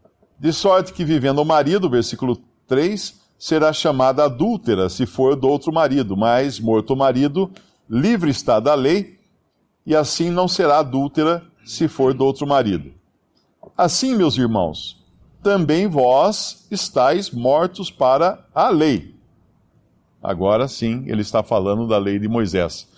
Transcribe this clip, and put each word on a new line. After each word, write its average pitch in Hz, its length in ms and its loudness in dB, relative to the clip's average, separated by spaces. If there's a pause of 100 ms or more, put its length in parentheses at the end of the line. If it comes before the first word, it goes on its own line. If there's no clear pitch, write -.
(400)
"De 156 140 0
sorte 185 400 2
que 180 100 -6
vivendo 143 360 0
o 147 60 2
marido", 156 440 2
versículo 123 520 -2 (240)
três, 175 540 -2 (180)
"será 156 360 0
chamada 135 500 2
adúltera 135 640 0
se 120 180 -4
for 131 300 0
do 131 140 0
outro 147 240 -2
marido, 139 420 0
mas 120 460 0
morto 110 320 0
o - 20 2
marido, 139 560 0 (380)
livre 165 420 0
está 113 300 0
da 135 120 2
lei, 151 460 0 (680)
e 151 80 -2
assim 156 360 0
não 180 180 0
será 156 320 2
adúltera 151 640 -2 (220)
se - 240 -4
for 135 240 0
do 131 100 -2
outro 135 240 -2
marido. 104 460 0 (840)
Assim, 240 380 0
meus 170 220 2
irmãos, 107 680 -2 (380)
também 185 440 2
vós 147 840 0
estáis 151 600 -2
mortos 151 600 -2
para 143 640 0
a 190 140 2
lei." 151 440 0 (1120)
Agora 101 460 0
sim, 120 360 -6
ele 110 160 -4
está 104 220 -2
falando 104 420 -2
da 110 120 0
lei 101 200 -2
de 104 120 -4
Moisés. 95 580 -2 (100)